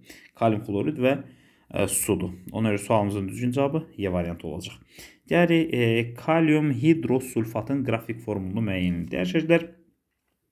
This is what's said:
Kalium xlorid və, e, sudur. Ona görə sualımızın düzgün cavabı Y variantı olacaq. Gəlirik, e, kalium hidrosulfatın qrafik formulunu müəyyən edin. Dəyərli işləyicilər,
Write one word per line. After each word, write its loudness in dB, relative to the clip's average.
Kalium 2
xlorid -2
və, 4
e, 0
sudur. -2
Ona 0
görə 0
sualımızın 0
düzgün -4
cavabı 0
Y -2
variantı -4
olacaq. -10
Gəlirik, 4
e, 2
kalium 2
hidrosulfatın 0
qrafik -4
formulunu -4
müəyyən 0
edin. -8
Dəyərli -2
işləyicilər, 2